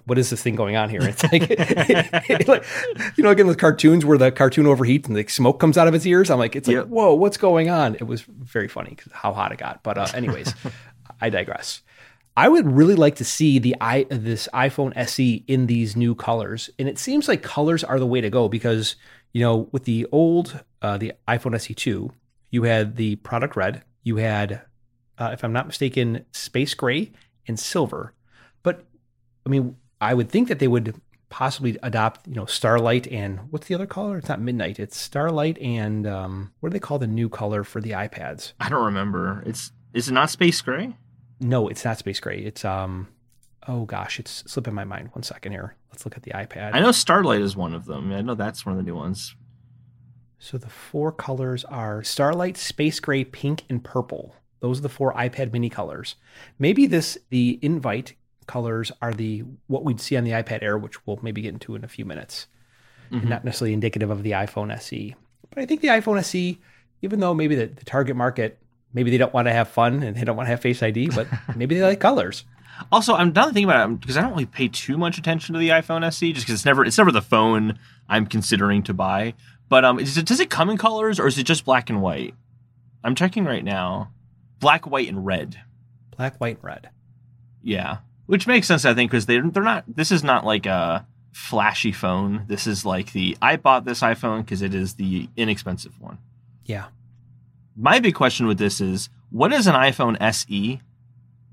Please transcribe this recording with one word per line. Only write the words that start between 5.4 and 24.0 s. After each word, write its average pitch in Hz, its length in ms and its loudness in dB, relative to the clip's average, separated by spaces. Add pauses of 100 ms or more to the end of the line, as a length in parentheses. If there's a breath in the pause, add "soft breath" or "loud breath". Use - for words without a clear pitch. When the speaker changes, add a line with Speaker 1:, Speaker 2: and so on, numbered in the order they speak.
Speaker 1:
comes 160 180 6
out 165 100 8
of 165 80 6
its 160 100 0
ears. 180 240 4
I'm 139 100 4
like, 113 180 0
it's 139 100 -6
like, 120 80 6
Speaker 2:
Yep. 131 120 0
Speaker 1:
"Whoa, 220 260 4
what's 202 240 4
going 170 320 4
on?" 147 260 2
It 117 100 -8
was 117 180 -6
very 117 440 -6
funny - 280 -10
'cause - 180 -20
how 101 200 -4
hot 101 200 -2
it - 60 -12
got. - 220 -12
But, 101 160 -6
uh, 98 160 -2
anyways, 123 400 -6 (340 loud breath)
<laughs> - 340 -20
I 117 80 0
digress. - 520 -6 (560 soft breath)
I 147 120 8
would 302 220 6
really 160 240 8
like 147 200 6
to 120 100 -6
see 143 340 4
the 123 220 2
i-, 127 280 0
this 117 440 -4
iPhone 131 420 0
S 123 240 -4
E 120 280 2
in 131 200 2
these 113 280 0
new 120 200 2
colors. 113 640 -4
And 131 100 -4
it - 120 -6
seems 285 280 0
like 254 160 2
colors 156 400 0
are - 160 0
the 131 80 2
way 123 140 0
to 107 80 -2
go 117 180 2
because, 110 480 -2 (380 soft breath)
you 117 80 0
know, 117 300 2
with 131 140 -4
the 117 260 0
old, 165 520 2 (180)
uh, 104 160 -2
the 107 160 -8 (140)
iPhone 117 280 0
S - 140 -6
E 113 40 -12
two, 101 380 -4 (400)
you 120 120 0
had 113 320 2
the 107 220 -2
product 123 400 -6
red, 101 260 -2 (200)